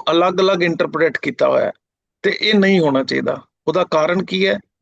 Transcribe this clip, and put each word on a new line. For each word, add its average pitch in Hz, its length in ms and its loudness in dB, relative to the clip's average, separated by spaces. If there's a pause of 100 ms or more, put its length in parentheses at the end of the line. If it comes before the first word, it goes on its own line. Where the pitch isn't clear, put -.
(100)
ਅਲੱਗ-ਅਲੱਗ 185 520 2
ਇੰਟਰਪ੍ਰੀਟ 160 560 0
ਕੀਤਾ 139 300 -2
ਹੋਇਆ 131 180 0
ਹੈ, - 60 -6 (500)
ਤੇ 196 180 -2
ਇਹ 214 140 0
ਨਹੀਂ 190 260 4
ਹੋਣਾ 139 220 0
ਚਾਹੀਦਾ। 131 400 -4 (260)
ਉਹਦਾ 180 160 2
ਕਾਰਨ 175 400 0
ਕੀ 190 220 -2
ਹੈ, 202 120 0 (240)